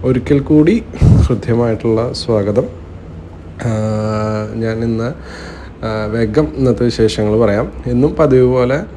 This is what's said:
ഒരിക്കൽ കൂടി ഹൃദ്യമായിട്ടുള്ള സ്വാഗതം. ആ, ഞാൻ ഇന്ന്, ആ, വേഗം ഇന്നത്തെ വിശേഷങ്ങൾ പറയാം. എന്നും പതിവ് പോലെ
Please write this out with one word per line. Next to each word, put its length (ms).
ഒരിക്കൽ 360
കൂടി 440
ഹൃദ്യമായിട്ടുള്ള 840
സ്വാഗതം. 540
ആ, 60
ഞാൻ 280
ഇന്ന്, 300
ആ, 200
വേഗം 420
ഇന്നത്തെ 260
വിശേഷങ്ങൾ 560
പറയാം. 320
എന്നും 300
പതിവ് 320
പോലെ 360